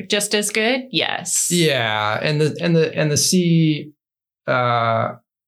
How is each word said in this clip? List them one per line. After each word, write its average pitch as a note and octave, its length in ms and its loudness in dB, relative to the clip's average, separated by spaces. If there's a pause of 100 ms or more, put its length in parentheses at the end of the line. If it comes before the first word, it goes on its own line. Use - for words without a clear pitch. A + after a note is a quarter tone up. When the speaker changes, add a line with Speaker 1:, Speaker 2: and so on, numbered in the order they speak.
(100)
Speaker 1:
just G#3 240 -2
as G#3 160 0
good? B3 400 0
Yes. - 600 -2
Speaker 2:
Yeah. A2+ 720 0
And D3+ 160 0
the, D3+ 220 0
and E3+ 160 2
the, D#3+ 180 2
and D#3 160 0
the D3 60 0
sea, D#3+ 760 2 (540)
uh, A#2 680 0 (360)